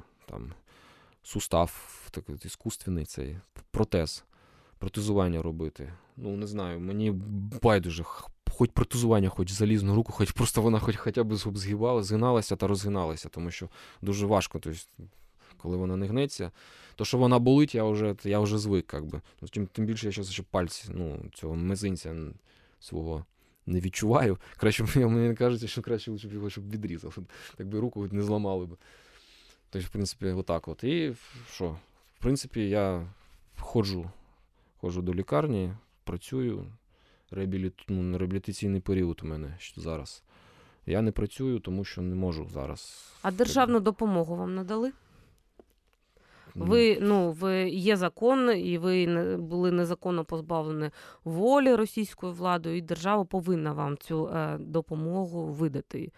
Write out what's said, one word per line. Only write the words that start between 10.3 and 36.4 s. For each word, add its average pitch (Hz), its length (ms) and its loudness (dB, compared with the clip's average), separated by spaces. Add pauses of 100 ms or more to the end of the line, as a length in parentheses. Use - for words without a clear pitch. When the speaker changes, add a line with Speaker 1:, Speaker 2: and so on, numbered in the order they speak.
Speaker 1:
просто - 300 2
вона 110 180 4
хоч, 107 160 0
хоча 117 280 0
б 107 120 -2
згибала, 104 680 0
згиналася 107 520 2
та 98 120 0
розгиналася, 95 600 -2
тому 85 220 -6
що 90 180 -10 (320)
дуже 101 240 -2
важко, 101 340 2
то 82 100 -8
есть, - 200 -10 (680)
коли 90 200 -4
вона 92 200 -2
не 98 100 -2
гнеться. 117 440 -2 (440)
То, 110 100 -4
що 123 120 0
вона 123 220 8
болить, 135 360 8
я 110 80 4
вже, 107 400 2
я 104 160 4
вже 107 180 4
звик, 101 360 2
як 76 120 -6
би. 73 160 -8 (200)
Ну, - 60 -10
тим, 101 200 -4
тим 110 180 -2
більше 110 200 -2
я 101 60 -2
щас 92 200 -6
ще 92 120 -8
пальці, - 500 -2
ну, 82 400 -6
цього 80 220 -6
мизинця 92 540 -2
н-, 80 240 -10 (460)
свого 80 460 -6 (400)
не 90 140 0
відчуваю. 107 580 2 (200)
Краще 110 260 2
б, 107 80 0
<laughs> - 40 4
я, 123 120 6
мені 117 280 4
кажеться, 120 320 2
що - 140 -6
краще 113 300 -2
лучше 104 160 -8
б 104 60 -12
його, 104 160 -4
щоб 101 220 -10
відрізав. 95 460 -8 (400)
Так 98 100 -10
би 104 120 -4
руку 107 320 -4
не 101 120 0
зламали 101 420 0
б. 85 120 -14 (1000)
Тобто, 92 120 -4
в - 40 -14
принципі, 98 360 -4
отак 92 400 -2
от. 80 160 -10
І 147 320 0 (360)
що? 85 260 -4 (420)
В - 20 -18
принципі, 117 480 0
я 95 380 2 (520)
ходжу, 95 520 -2 (640)
ходжу 90 240 -4
до 90 120 0
лікарні, 101 600 0 (300)
працюю. 101 640 -6 (640)